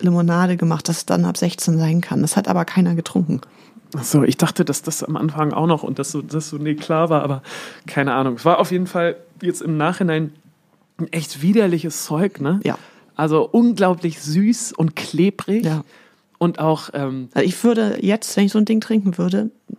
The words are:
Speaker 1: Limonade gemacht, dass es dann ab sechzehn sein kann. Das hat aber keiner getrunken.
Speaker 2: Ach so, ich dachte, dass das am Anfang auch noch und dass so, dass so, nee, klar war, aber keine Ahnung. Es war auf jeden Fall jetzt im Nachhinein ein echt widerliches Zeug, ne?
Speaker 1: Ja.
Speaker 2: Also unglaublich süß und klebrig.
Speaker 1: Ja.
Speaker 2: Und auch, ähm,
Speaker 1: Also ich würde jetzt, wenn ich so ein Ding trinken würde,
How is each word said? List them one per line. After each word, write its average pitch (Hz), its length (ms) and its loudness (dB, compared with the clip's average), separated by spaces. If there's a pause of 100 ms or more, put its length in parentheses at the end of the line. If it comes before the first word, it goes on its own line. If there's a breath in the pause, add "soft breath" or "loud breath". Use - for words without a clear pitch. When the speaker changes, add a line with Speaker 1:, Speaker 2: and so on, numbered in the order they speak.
Speaker 1:
Limonade 175 580 2
gemacht, 165 320 0
dass 165 80 -4
es - 80 -12
dann 180 180 2
ab 175 140 -2
sechzehn 175 400 0
sein 160 220 2
kann. 143 220 -2
Das 151 140 -2
hat 202 120 2
aber 180 160 0
keiner 175 300 2
getrunken. 160 460 -2 (560 loud breath)
Speaker 2:
Ach 131 80 -6
so, 147 200 4
ich - 120 2
dachte, 165 280 0
dass - 180 -4
das - 200 -6
am - 140 -4
Anfang 151 360 -2
auch 160 140 0
noch 165 160 2
und - 160 -6
dass 139 120 -6
so, 147 120 -6
dass 151 280 -6
so, 151 80 -8
nee, 151 160 -2
klar 160 340 0
war, 151 140 2
aber 139 200 -4 (440 loud breath)
keine 139 280 -2
Ahnung. 131 200 0
Es 117 100 -10
war 165 140 6
auf 175 140 0
jeden 180 140 0
Fall 170 300 -2 (240)
jetzt 175 220 -4
im 160 140 -2
Nachhinein 160 560 0 (640)
ein 165 140 -8
echt 147 300 -8
widerliches 175 600 2
Zeug, 165 360 -2
ne? 165 240 0
Speaker 1:
Ja. - 120 -2 (380 loud breath)
Speaker 2:
Also 156 340 2
unglaublich 185 720 2
süß 190 520 0
und 165 240 -2
klebrig. 196 680 0
Speaker 1:
Ja. 156 200 0 (540 soft breath)
Speaker 2:
Und 170 200 0
auch, 156 340 0
ähm, 131 400 -6
Speaker 1:
Also 131 160 2
ich - 160 -4
würde 226 380 2
jetzt, 208 340 0
wenn 202 80 4
ich 196 80 2
so 214 60 2
ein 214 80 4
Ding 220 160 2
trinken 196 340 0
würde, 185 340 0 (280)